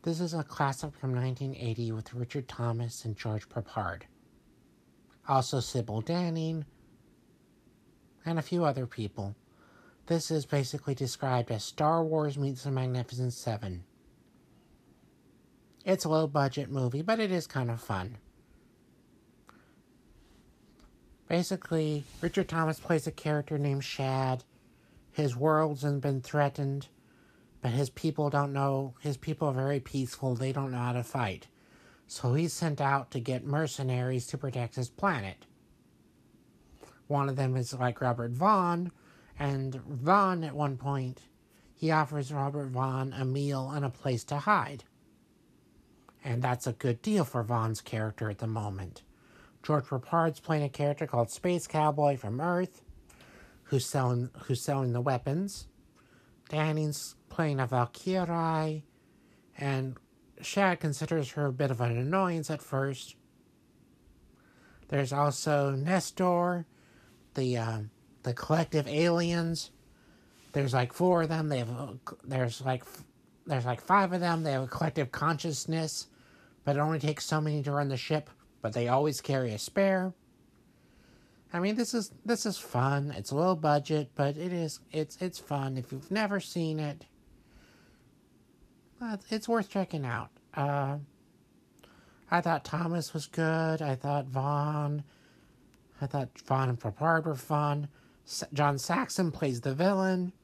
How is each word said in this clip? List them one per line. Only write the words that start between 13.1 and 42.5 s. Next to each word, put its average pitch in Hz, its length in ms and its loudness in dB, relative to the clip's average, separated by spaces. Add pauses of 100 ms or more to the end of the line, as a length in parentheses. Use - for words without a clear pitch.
Seven. 101 500 -4 (2000)
It's 185 200 2
a 165 60 2
low-budget 143 600 2
movie, 135 320 0
but 220 160 2
it 208 140 0
is 170 140 -2
kind 123 240 -2
of 117 100 -4
fun. 98 380 -4 (3000)
Basically, 165 760 0 (160)
Richard 175 280 0
Thomas 160 300 0
plays 160 280 0
a 160 60 -4
character 151 460 -2
named 139 260 0
Shad. 131 600 0 (680)
His 139 220 2
world's 151 480 4
been 139 380 0
threatened, 139 680 0 (760)
but 120 100 0
his 135 180 0
people 151 380 0
don't 143 240 2
know, 139 480 0
his 143 160 -2
people 151 320 -2
are 135 60 0
very 135 260 0
peaceful, 131 540 -2
they 131 180 -2
don't 135 200 -2
know 123 60 -4
how 123 140 0
to 123 100 0
fight. 110 460 -4 (580)
So - 280 0
he's 160 180 2
sent 151 280 -2
out 139 320 2
to 131 80 -4
get 123 240 -2
mercenaries 131 840 0
to 139 120 -6
protect 123 380 -4
his 127 140 -2
planet. 117 560 -2 (1600)
One 139 220 2
of 131 80 -2
them 131 200 2
is, 123 160 -2
like, 123 280 0
Robert 120 320 0
Vaughn, 175 600 2 (460)
and 135 360 -2
Vaughn, 165 680 2
at 139 100 -6
one 143 220 -2
point, 131 460 -4 (520)
he 160 160 0
offers 147 420 0
Robert 143 360 -2